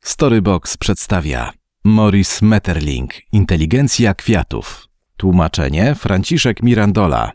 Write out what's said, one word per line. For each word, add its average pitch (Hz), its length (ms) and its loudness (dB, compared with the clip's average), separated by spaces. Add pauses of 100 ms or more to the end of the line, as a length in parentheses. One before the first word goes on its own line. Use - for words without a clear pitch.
Storybox 107 680 0
przedstawia 76 720 -4 (320)
Morris 104 580 2
Metterling, 78 720 0 (180)
Inteligencja 101 840 2
kwiatów. - 720 -4 (300)
Tłumaczenie 87 760 0
Franciszek 101 680 -2
Mirandola. 101 720 2